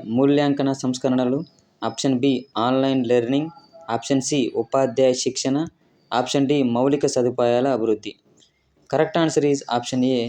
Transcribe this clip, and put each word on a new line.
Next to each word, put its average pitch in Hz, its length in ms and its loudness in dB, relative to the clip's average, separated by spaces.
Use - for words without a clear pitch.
మూల్యాంకన 139 540 2
సంస్కరణలు. 127 560 0
ఆప్షన్ 127 360 -2
బి, 139 80 4
ఆన్‌లైన్ 131 360 2
లెర్నింగ్. 127 360 2
ఆప్షన్ 131 340 0
సి, 147 120 0
ఉపాధ్యాయ 127 600 2
శిక్షణ. 135 360 -2
ఆప్షన్ 135 300 0
డి, 147 80 2
మౌలిక 139 380 2
సదుపాయాల 123 540 0
అభివృద్ధి. 110 340 -2
కరెక్ట్ 156 300 0
answer 156 300 2
is 139 80 0
option 127 320 -4
A, 127 200 0